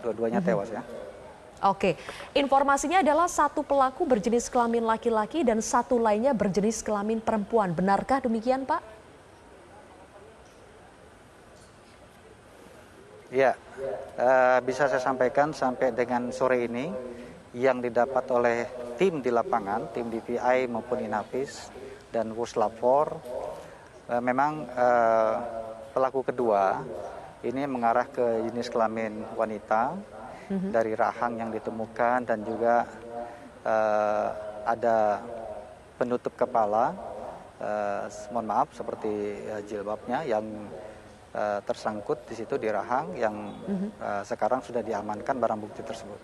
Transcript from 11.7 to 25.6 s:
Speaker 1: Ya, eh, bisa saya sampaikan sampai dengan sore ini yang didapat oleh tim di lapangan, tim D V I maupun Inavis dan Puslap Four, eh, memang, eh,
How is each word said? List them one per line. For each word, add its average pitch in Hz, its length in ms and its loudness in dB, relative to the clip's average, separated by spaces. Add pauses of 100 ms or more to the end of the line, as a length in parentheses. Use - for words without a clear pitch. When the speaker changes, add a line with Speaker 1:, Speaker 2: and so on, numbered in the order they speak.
Speaker 1:
Ya, 127 240 4 (600)
eh, 127 420 6
bisa 131 240 0
saya 131 160 2
sampaikan 139 560 2
sampai 131 320 0
dengan 123 400 0
sore 123 400 2
ini 135 240 -4 (640)
yang 127 240 4
didapat 123 480 2
oleh 120 400 2 (300)
tim 165 260 2
di 123 80 2
lapangan, 113 560 0
tim 117 220 -6
D 113 100 -4
V 120 160 -4
I 123 320 2
maupun 120 320 -4
Inavis 110 720 -6 (400)
dan 113 220 -2
Puslap 113 420 -2
Four, 147 400 4 (960)
eh, 120 100 0
memang, 139 480 0
eh, 113 680 4 (580)